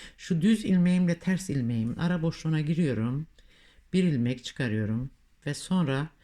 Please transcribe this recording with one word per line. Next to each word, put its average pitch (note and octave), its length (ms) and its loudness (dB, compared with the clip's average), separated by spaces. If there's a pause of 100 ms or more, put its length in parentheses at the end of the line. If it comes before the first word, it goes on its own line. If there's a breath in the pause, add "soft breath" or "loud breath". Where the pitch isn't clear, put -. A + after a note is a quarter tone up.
(180 loud breath)
Şu D#3+ 240 -2
düz G#3+ 220 2
ilmeğimle F3+ 540 4
ters - 320 -2
ilmeğimin A#2+ 460 0
ara F3 260 0
boşluğuna D#3+ 380 -2
giriyorum. D3 680 0 (680 soft breath)
Bir F#3 120 2
ilmek B2+ 400 0
çıkarıyorum A2 680 -2 (360)
ve D3 80 -4
sonra D3+ 540 0 (160 loud breath)